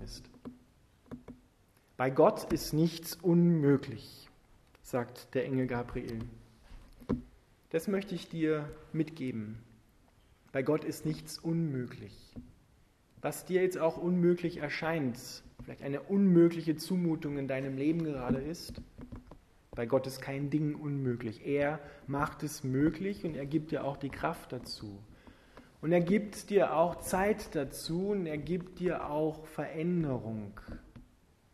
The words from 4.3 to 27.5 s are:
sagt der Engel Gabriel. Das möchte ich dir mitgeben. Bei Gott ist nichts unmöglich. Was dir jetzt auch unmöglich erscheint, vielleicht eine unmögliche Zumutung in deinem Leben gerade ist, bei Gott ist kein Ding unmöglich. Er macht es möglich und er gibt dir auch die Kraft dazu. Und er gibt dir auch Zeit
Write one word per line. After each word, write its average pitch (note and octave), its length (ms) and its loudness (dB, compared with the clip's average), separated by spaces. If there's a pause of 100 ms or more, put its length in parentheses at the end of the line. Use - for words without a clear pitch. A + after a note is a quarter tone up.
sagt - 520 -6
der B2 120 0
Engel C3 200 0
Gabriel. B2 520 -4 (1500)
Das E3 180 -2
möchte G3 260 -2
ich - 140 -8
dir D#3 400 0 (240)
mitgeben. A#2 720 -4 (880)
Bei C3+ 100 0
Gott D3+ 220 0
ist D#3+ 220 -6
nichts - 320 -6
unmöglich. D3+ 960 -4 (880)
Was - 240 -4
dir F3+ 160 2
jetzt F3+ 160 2
auch D#3+ 180 2
unmöglich F3 640 2
erscheint, D3 600 -2 (440)
vielleicht - 200 -14
eine C#3 200 -4
unmögliche E3+ 720 8
Zumutung D#3 640 0
in C3+ 100 -4
deinem C3+ 300 -2
Leben D#3+ 260 2
gerade C3+ 360 0
ist, D#3 420 -8 (880)
bei A#2 160 -6
Gott C3 200 2
ist C3 140 -8
kein C#3 300 -4
Ding D3+ 260 0
unmöglich. B2+ 680 -4
Er C#3+ 360 0 (260)
macht C#3 380 -2
es - 180 -6
möglich D#3+ 640 2
und D#3 100 -4
er C#3+ 100 -6
gibt D3+ 280 -2
dir C#3 120 0
auch C#3 120 -2
die C3+ 140 -6
Kraft - 420 -4
dazu. G#2 480 -10 (800)
Und D#3 100 0
er F3 100 6
gibt G3+ 480 0
dir F3 280 4
auch E3+ 240 2
Zeit G3+ 560 0